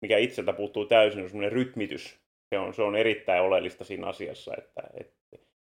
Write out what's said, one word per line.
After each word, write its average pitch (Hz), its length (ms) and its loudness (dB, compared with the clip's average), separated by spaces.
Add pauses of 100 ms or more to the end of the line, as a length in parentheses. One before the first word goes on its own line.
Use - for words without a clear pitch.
mikä 107 160 4
itseltä 104 360 0
puuttuu 104 320 -4
täysin, 104 380 6
on 92 60 -8
semmoinen 101 220 -4
rytmitys. 113 680 -4 (340)
Se 98 60 0
on, 95 140 -6
se - 80 -2
on 104 140 2
erittäin 104 460 2
oleellista 92 420 0
siinä 90 240 -10
asiassa, - 500 -10
että, - 260 -14 (160)
että - 160 -20 (500)